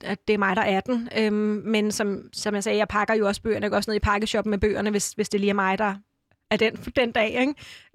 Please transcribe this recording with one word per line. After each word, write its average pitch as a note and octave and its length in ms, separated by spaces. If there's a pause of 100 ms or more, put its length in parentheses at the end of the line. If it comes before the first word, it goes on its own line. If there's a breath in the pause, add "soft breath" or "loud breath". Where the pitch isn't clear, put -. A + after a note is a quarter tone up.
at - 240
det - 60
er G#3 40
mig, G3 180
der A3+ 60
er G3 180
den. A#3+ 380
Øhm, G#3+ 480
men G#3+ 260
som, G3+ 300 (120)
som G#3 220
jeg G3+ 80
sagde, G#3 140
jeg G#3 100
pakker G#3 280
jo G#3+ 120
også G3+ 140
bøgerne. G#3 220
Jeg G#3 80
går G3+ 60
også G3+ 140
ned G#3+ 40
i G#3 40
pakkeshoppen G#3 520
med G3+ 60
bøgerne, G3+ 320
hvis, G3+ 220
hvis - 180
det G#3 100
lige G3+ 100
er G3 40
mig, G3 240
der G3+ 180 (560)
er G#3+ 60
den, A3 180 (200)
den A#3+ 160
dag, A3 160 (120)
ikke? C4+ 140 (420 loud breath)